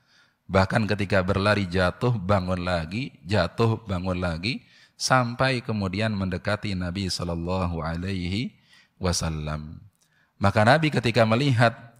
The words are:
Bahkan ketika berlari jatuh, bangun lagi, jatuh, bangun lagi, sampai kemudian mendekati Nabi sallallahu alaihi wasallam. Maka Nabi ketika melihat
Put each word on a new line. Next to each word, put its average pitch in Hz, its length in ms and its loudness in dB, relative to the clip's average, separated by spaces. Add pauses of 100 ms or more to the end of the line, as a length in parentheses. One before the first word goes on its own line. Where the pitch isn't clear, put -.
(520)
Bahkan 95 320 2
ketika 98 400 0
berlari 98 400 2
jatuh, 92 560 0
bangun 92 400 0
lagi, 87 640 -4
jatuh, 104 640 0
bangun 92 320 -4
lagi, 90 400 -4 (400)
sampai 127 640 0
kemudian 104 480 -2
mendekati 95 640 -4
Nabi 92 320 -4
sallallahu 85 720 -4
alaihi 90 720 -4 (480)
wasallam. 78 800 -4 (560)
Maka 107 320 4
Nabi 151 240 6
ketika 120 320 2
melihat 117 760 2